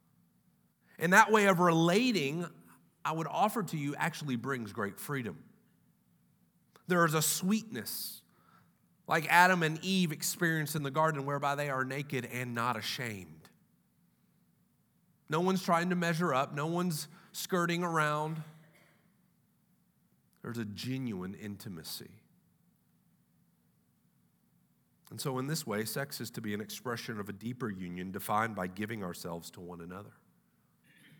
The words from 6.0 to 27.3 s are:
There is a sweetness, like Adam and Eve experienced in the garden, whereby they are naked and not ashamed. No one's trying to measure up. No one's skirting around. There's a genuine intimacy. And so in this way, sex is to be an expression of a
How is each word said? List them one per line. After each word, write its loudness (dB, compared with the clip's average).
There 6
is 4
a 4
sweetness, -2
like 0
Adam 8
and 0
Eve 2
experienced 0
in -2
the -2
garden, 2
whereby 0
they -2
are 0
naked -4
and -4
not 0
ashamed. -8
No 0
one's 2
trying 2
to 0
measure 2
up. 2
No -2
one's -2
skirting 0
around. 0
There's -6
a -4
genuine -6
intimacy. -12
And -12
so -4
in -4
this -4
way, -2
sex -6
is -8
to -10
be -4
an -4
expression -8
of -8
a -10